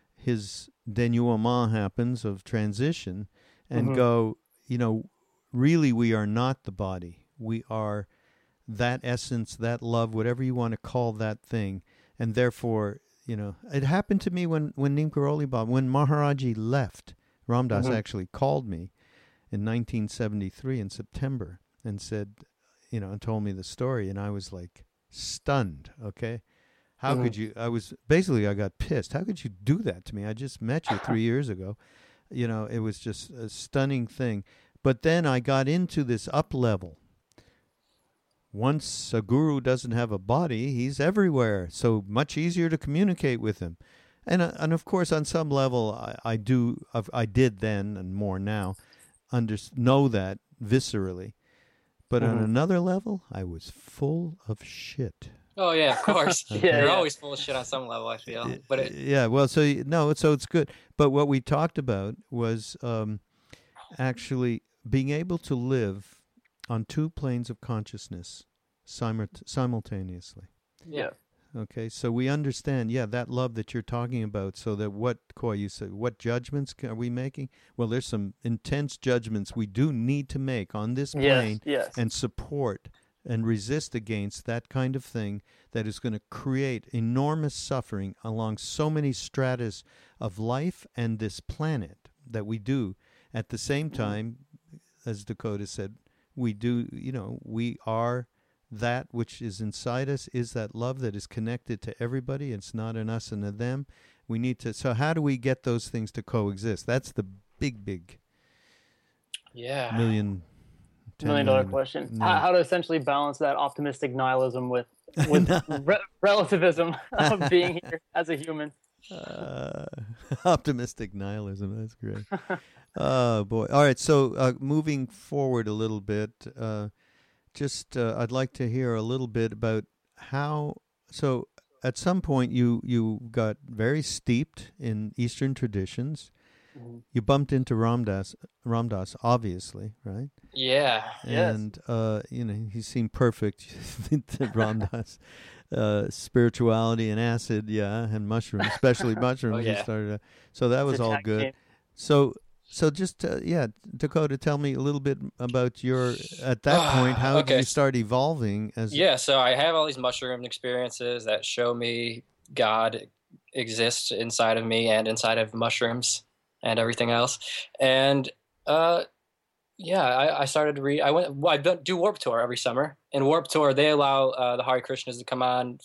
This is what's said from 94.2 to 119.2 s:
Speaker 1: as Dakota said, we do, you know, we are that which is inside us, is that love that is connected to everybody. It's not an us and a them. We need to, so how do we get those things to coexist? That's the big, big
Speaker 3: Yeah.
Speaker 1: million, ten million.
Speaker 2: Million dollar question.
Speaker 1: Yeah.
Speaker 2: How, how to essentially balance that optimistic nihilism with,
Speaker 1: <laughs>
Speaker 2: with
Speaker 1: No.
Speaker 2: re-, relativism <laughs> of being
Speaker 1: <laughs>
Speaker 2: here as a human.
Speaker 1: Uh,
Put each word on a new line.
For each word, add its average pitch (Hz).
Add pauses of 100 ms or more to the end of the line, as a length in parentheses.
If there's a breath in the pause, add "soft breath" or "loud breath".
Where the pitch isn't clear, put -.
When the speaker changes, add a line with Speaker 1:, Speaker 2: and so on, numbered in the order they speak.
Speaker 1:
as 101
Dakota 104
said, 104 (380)
we 120
do, 120
you 131
know, 113
we 117 (100)
are 120 (420)
that 120
which -
is 107
inside 123
us, 139
is 120
that 110
love 127
that 110
is 101
connected 117
to 110
everybody. 131
It's 101
not 113
an 110
us 113
and 104
a 101
them. 127 (420 soft breath)
We 113
need 127
to, 113
so 127
how 147
do 160
we 139
get 131
those 117
things 113
to 110
coexist? 101
That's 127
the 107 (360)
big, 117
big 92 (1400)
Speaker 3:
Yeah. 123
Speaker 1:
million, 107 (760 soft breath)
ten 147
million. 143
Speaker 2:
Million -
dollar 131
question. 135
Speaker 1:
Yeah. 110
Speaker 2:
How, 170
how 180
to 180
essentially 165
balance 143
that 143
optimistic 139
nihilism 131
with, 123 (220)
Speaker 1:
<laughs> 147
Speaker 2:
with 180
Speaker 1:
No. 170
Speaker 2:
re-, 151 (220)
relativism 175 (100)
<laughs> 240
of 160
being 175
Speaker 1:
<laughs> -
Speaker 2:
here 165 (140)
as 165
a 165
human. 151 (380)
Speaker 1:
Uh, - (280)